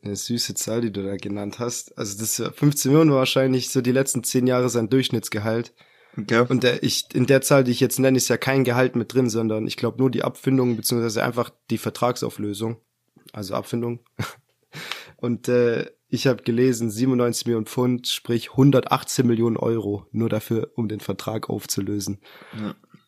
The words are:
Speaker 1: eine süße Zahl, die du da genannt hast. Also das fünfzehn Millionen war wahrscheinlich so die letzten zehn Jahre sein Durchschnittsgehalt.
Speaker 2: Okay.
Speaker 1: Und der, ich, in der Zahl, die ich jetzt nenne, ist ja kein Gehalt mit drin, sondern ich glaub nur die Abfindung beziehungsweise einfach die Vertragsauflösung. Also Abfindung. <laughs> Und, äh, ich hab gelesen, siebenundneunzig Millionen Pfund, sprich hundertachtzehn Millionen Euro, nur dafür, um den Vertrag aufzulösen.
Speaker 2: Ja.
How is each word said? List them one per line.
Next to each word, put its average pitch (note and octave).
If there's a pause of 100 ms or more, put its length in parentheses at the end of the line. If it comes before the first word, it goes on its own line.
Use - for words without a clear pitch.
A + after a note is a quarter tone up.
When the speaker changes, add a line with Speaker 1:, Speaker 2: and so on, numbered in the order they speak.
Speaker 1:
eine G2+
süße A#2
Zahl, A2+
die A#2
du G2
da G2
genannt G2+
hast. -
Also G2+
das A2
fünfzehn C#3+
Millionen D#3
war C3+
wahrscheinlich C3
so C3+
die B2
letzten C3
zehn B2
Jahre B2+
sein A2+
Durchschnittsgehalt. A#2 (440)
Speaker 2:
Okay. A2+
Speaker 1:
Und B2+
der, B2
ich, -
in B2
der C3+
Zahl, C#3
die B2
ich A#2+
jetzt B2
nenne, C3
ist A#2+
ja A#2+
kein C3+
Gehalt B2
mit A2+
drin, B2+
sondern A2
ich -
glaub A#2
nur C3
die C3+
Abfindung C3
beziehungsweise A2+
einfach A#2+ (200)
die A#2
Vertragsauflösung. A2+ (560)
Also G2+
Abfindung. A#2 (160)
<laughs> -
Und, A#2+
äh, A#2+ (180)
ich -
hab B2+
gelesen, A#2
siebenundneunzig A#2+
Millionen A2+
Pfund, B2
sprich -
hundertachtzehn C3
Millionen A#2
Euro, G#2
nur A2+
dafür, A2
um A2+
den G#2
Vertrag G#2+
aufzulösen. G2+ (380)
Speaker 2:
Ja. G#2+ (320)